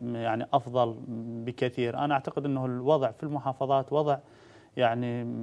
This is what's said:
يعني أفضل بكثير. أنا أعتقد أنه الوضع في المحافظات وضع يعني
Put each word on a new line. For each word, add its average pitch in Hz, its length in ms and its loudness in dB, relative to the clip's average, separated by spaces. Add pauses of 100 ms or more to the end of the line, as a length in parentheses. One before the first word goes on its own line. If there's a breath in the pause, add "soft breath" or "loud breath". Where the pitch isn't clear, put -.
يعني 117 500 -2
أفضل 123 440 2 (480)
بكثير. 123 540 0
أنا 143 160 2
أعتقد 139 300 -2
أنه 135 220 0
الوضع 127 440 2
في - 120 -12
المحافظات 139 720 0
وضع 147 260 2 (580 soft breath)
يعني 120 480 2 (180)